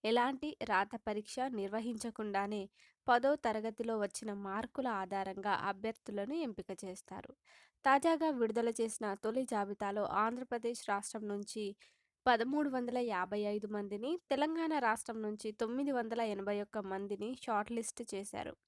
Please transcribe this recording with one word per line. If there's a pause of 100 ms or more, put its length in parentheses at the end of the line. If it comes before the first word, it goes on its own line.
ఎలాంటి
రాత
పరీక్ష (120)
నిర్వహించకుండానే (380)
పదో
తరగతిలో
వచ్చిన
మార్కుల
ఆధారంగా
అభ్యర్థులను
ఎంపిక
చేస్తారు. (500)
తాజాగా
విడుదల
చేసిన
తొలి
జాబితాలో
ఆంధ్రప్రదేశ్
రాష్ట్రం
నుంచి (500)
పదమూడు
వందల
యాభై
ఐదు
మందిని, (120)
తెలంగాణ
రాష్ట్రం
నుంచి
తొమ్మిది
వందల
ఎనభై
ఒక్క
మందిని
షార్ట్
లిస్ట్
చేశారు. (120)